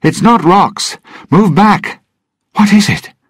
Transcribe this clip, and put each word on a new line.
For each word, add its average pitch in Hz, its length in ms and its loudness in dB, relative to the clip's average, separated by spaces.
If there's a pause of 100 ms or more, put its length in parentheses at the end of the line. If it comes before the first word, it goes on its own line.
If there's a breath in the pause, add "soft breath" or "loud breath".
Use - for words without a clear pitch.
it's - 200 -2
not 233 220 2
rocks. 170 540 -2 (320 loud breath)
Move 175 260 2
back. 202 480 -2 (520)
What 208 180 0
is 208 160 2
it? - 240 -6 (160)